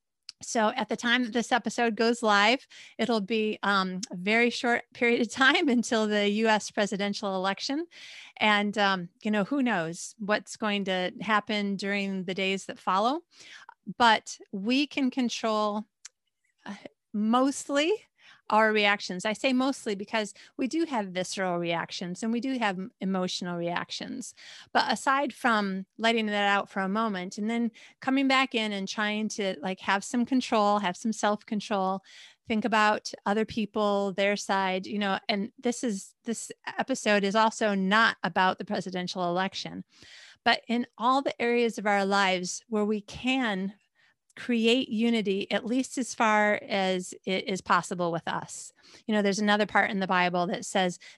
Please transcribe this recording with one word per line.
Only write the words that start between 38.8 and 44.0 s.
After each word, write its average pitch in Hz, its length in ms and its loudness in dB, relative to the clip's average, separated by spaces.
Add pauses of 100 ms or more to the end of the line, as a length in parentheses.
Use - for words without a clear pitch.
election, 185 540 -4 (600)
but - 240 2
in 233 200 -2 (100)
all 262 240 2
the - 180 -6
areas 240 380 0
of 202 80 -8
our 202 200 2
lives 185 640 0
where 214 180 0
we 208 160 0
can 214 720 -2 (640)